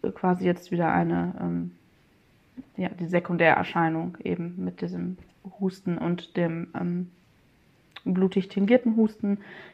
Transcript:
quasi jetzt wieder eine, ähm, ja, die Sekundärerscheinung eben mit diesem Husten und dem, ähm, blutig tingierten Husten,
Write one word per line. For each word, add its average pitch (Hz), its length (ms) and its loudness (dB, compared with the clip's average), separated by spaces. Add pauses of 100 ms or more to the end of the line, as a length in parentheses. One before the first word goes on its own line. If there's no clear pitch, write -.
(160)
quasi 180 300 0
jetzt 175 260 -2
wieder 170 220 0
eine, 175 480 0
ähm, 175 300 -4 (1040)
ja, 185 100 -2 (100)
die 170 100 -6
Sekundärerscheinung 170 1160 2
eben 175 300 -4 (100)
mit 180 160 -6
diesem 175 380 -6 (420)
Husten 185 380 -2
und 175 400 -4
dem, 170 300 0 (120)
ähm, 180 300 -4 (960)
blutig 185 460 2
tingierten 226 480 4
Husten, 214 400 2 (360)